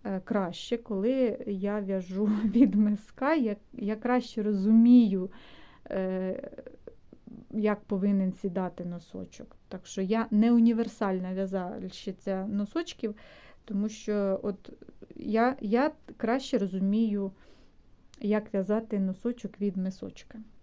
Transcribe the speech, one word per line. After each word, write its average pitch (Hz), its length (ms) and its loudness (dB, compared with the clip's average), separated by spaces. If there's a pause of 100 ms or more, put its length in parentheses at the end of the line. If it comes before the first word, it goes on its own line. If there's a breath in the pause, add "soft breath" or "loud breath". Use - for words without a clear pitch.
е, 196 160 -6
краще, 196 580 -4
коли 233 680 -2
я 202 320 -4
в'яжу 190 460 -2
<laughs> 214 200 0
від 208 300 6
миска. 214 600 0
Я, 220 200 0 (180)
я 208 220 -4
краще 247 480 -2
розумію, 214 880 6 (600 loud breath)
е, 185 600 -4 (1000)
як 208 280 0
повинен 196 520 0
сідати 180 540 -6
носочок. 175 720 -14 (120)
Так 190 180 -14
що - 160 -8
я 220 300 0
не 220 200 6
універсальна 226 840 2
в'язальщиця 190 1120 -6
носочків, 208 680 -4 (500 loud breath)
тому 208 240 -2
що 202 540 -2
от - 280 -8 (440)
я, 233 460 0
я 240 300 2 (260)
краще 254 400 -2
розумію, 196 720 0 (920 soft breath)
як 214 320 0
в'язати 208 460 0
носочок 196 640 -4
від 196 160 -2
мисочка. 190 640 -8 (240)